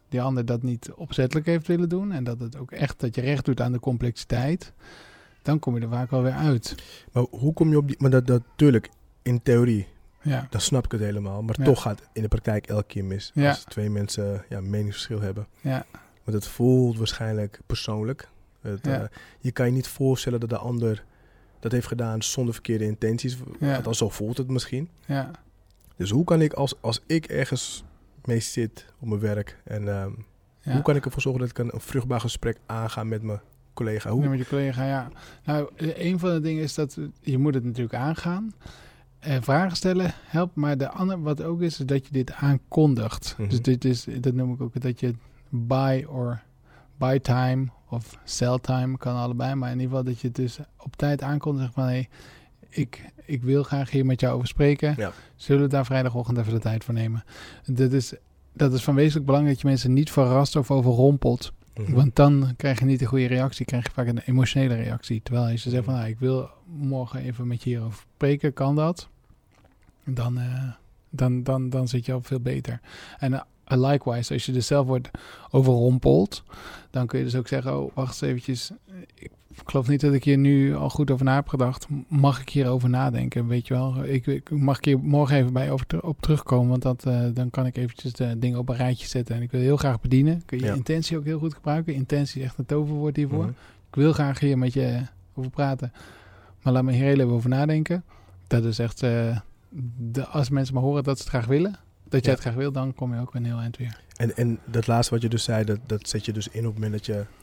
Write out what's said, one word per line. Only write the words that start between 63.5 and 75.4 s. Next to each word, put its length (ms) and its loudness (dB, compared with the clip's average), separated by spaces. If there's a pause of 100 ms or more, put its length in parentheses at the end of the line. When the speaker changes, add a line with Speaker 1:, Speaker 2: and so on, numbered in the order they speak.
Speaker 1:
krijg 200 -2
je 60 -4
vaak 160 -2
een 180 0
emotionele 500 4
reactie. 480 -4
Terwijl 280 0
als 120 -2
je 60 -4
zegt 140 0
van: 100 -2
Speaker 2:
Mhm. 80 -2
Speaker 1:
"Nou, 120 -4
ik 60 -10
wil 300 0 (160)
morgen 560 -4
even 260 -6
met 160 -4
je 60 -2
hierover 340 -4 (120)
spreken, 380 2
kan 220 0
dat?" 340 0 (920)
Dan, 360 -2
eh, 240 -4 (460)
dan, 340 2
dan, 260 0
dan 180 0
zit 180 -2
je 80 -2
al 80 -2
veel 180 -4
beter. 400 -4 (400)
En, 140 0
eh, 80 -2 (240)
likewise, 680 2
als 120 -2
je 60 -4
dus 160 0
zelf 200 2
wordt 220 -2 (420)